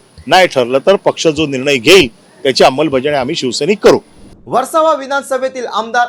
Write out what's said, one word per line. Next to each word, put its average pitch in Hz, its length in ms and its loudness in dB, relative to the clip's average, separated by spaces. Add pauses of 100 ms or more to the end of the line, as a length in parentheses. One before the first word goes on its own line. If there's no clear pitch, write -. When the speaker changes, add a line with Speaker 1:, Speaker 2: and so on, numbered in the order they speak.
(260)
Speaker 1:
नाही 180 200 4
ठरलं 127 320 -2
तर 185 180 2
पक्ष - 300 -4
जो 156 200 0
निर्णय 139 300 -2
घेईल 143 320 4 (340)
त्याची 135 220 2
अंमलबजावणी 143 540 0
आम्ही 131 160 -4
शिवसैनिक 151 440 -4
करू. 156 200 4 (480)
Speaker 2:
वर्सोवा 302 480 0
विधानसभेतील 262 720 -6
आमदार 226 420 -2